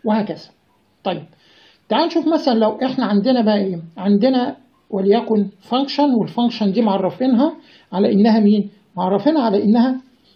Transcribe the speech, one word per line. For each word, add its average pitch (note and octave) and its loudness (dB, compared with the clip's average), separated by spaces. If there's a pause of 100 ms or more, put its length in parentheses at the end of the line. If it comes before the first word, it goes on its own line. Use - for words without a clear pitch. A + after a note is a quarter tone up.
وهكذا. G#3+ -4 (560)
طيب E3+ -6 (680)
تعال A#3+ 0
نشوف D#4+ -2
مثلًا D4+ 0
لو G#3+ 0
احنا C4 -4
عندنا G#3+ 0
بقى G#3 2
ايه؟ F#3 -6 (140)
عندنا A#3+ 0 (340)
وليكن G#3 0 (120)
function، C#4 0
والفانكشن A3+ -2
دي A3+ 0
معرفينها A3+ 0 (360)
على G3 0
انها G#3+ 4
مين؟ G#3 2 (260)
معرفينها G3+ 0
على G#3+ 0
انها A#3+ 2 (360)